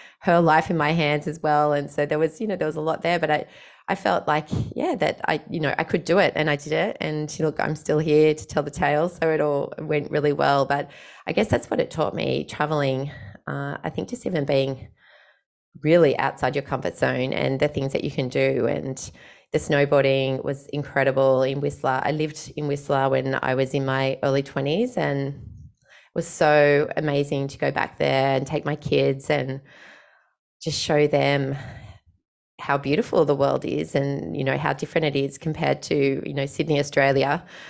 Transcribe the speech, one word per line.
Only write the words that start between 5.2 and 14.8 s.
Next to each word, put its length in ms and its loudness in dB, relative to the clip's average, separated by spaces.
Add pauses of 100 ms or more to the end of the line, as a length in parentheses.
I, 220 2
you 100 -4
know, 180 0
I 60 0
could 220 -2
do 120 4
it 180 4
and 140 2
I 60 2
did 180 -6
it. 280 0
And 380 -4
look, 200 0
I'm 160 0
still 240 0
here 340 6
to 140 -8
tell 160 0
the 80 -6
tale. 380 0
So 200 -2
it 120 0
all 380 -2
went 320 -4
really 220 2
well. 320 4
But 240 -2 (380)
I 60 -4
guess 160 0
that's 200 0
what 100 -2
it 120 -2
taught 240 -2
me, 300 -2
traveling. 640 -2 (360)
Uh, 360 -8
I 60 -4
think 200 -8
just 160 -10
even 200 -2
being 420 0 (920)